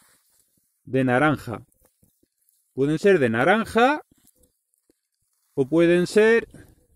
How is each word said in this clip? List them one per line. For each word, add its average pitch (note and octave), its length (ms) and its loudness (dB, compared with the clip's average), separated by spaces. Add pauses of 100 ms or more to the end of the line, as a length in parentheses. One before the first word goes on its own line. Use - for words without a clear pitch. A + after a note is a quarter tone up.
(840)
de C3 200 -4
naranja. B2+ 600 -2 (1080)
Pueden D3 240 -2
ser G3 200 4
de B2+ 120 0
naranja A3 720 0 (1500)
o C3+ 120 -2
pueden E3+ 400 0
ser A3 400 2 (500)